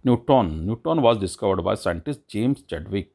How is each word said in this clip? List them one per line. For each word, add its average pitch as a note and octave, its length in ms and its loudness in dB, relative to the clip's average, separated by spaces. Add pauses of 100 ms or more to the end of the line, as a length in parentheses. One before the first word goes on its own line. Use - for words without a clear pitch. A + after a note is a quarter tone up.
न्यूट्रॉन, A#2+ 460 4 (100)
न्यूट्रॉन A#2 380 -2
was A#2 200 4
discovered F#2+ 460 -2
by F#2+ 120 0
scientist F2 420 -6 (120)
जेम्स B2 340 -2
चैडविक। F#2 500 -8